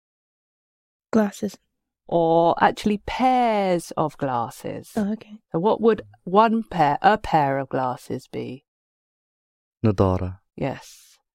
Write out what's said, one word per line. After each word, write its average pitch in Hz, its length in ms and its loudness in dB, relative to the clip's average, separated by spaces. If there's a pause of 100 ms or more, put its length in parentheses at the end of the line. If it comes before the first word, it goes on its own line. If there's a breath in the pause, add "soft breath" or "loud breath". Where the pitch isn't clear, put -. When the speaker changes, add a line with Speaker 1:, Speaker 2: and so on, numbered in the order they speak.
(1160)
Speaker 1:
Glasses. 208 420 -2 (520)
Speaker 2:
Or 165 520 2
actually 208 460 0
pairs 220 880 0
of 156 200 -2
glasses. 117 800 -6
Speaker 1:
Oh, 208 160 -2
okay. 214 260 -12 (140)
Speaker 2:
So 165 80 -2
what 208 200 0
would 220 220 2 (220)
one 220 400 2
pair, 170 360 0
a 208 160 4
pair 147 420 0
of 135 100 -6
glasses 127 580 -6
be? 127 380 -12 (1200)
Speaker 3:
Nadara. 92 540 0 (160)
Speaker 2:
Yes. - 460 -10 (320)